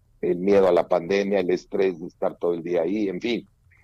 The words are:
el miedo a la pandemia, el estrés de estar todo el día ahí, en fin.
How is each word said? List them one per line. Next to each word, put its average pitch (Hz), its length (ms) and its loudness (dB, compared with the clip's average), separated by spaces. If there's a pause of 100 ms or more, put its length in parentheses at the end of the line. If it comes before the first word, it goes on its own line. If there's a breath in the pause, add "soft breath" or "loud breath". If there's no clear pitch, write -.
(200)
el 87 180 -2
miedo 98 300 4
a 90 40 4
la 82 160 2
pandemia, 98 520 0
el 87 100 0
estrés 90 500 -2
de 90 60 -10
estar 90 320 -6
todo 87 160 -2
el 85 80 -6
día 85 200 -2
ahí, 98 260 -2
en 90 120 -6
fin. 117 260 -4 (380 soft breath)